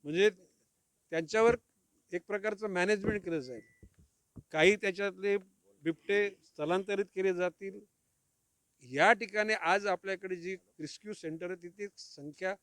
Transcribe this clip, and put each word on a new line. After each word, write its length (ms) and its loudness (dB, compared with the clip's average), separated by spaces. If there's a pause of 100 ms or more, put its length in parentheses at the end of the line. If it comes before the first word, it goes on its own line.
म्हणजे 260 4 (800)
त्यांच्यावर 460 4 (560)
एक 140 -6
प्रकारचं 440 -4
मॅनेजमेंट 540 0
केलं 160 -2
जाईल, 460 -14 (680)
काही 240 6
त्याच्यातले 600 -2 (460)
बिबटे 480 0 (140)
स्थलांतरित 600 -2
केले 300 0
जातील, 460 -4 (1000)
या 300 4
ठिकाणी 400 0
आज 340 2
आपल्याकडे 500 -4
जी 180 -8
रेस्क्यू 580 -14
सेंटर 380 -8
आहे 120 -10
तिथे 240 -12 (100)
संख्या 680 -10